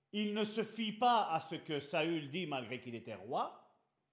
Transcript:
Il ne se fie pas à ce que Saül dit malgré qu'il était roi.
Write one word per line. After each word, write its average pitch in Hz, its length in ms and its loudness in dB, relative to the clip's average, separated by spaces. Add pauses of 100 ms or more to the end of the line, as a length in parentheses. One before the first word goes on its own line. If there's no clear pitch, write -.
(140)
Il 208 200 2
ne 214 120 2
se 214 180 0
fie 220 300 -2
pas 226 400 6
à 156 80 0
ce - 140 -6
que 147 260 -2
Saül 156 480 0
dit 170 180 -2
malgré 127 320 -4
qu'il 117 160 -8
était 110 200 -8
roi. 143 540 -4 (420)